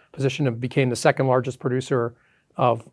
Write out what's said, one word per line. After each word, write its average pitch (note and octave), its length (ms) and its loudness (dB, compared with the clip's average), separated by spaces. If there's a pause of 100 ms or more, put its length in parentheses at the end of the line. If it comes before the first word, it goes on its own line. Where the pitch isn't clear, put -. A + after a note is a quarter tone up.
(100)
position, C3+ 380 -2
and A#2 120 -4
became B2+ 300 0
the A#2 60 -2
second C3+ 320 2
largest B2+ 320 0
producer B2+ 560 -2 (400)
of A#2 360 0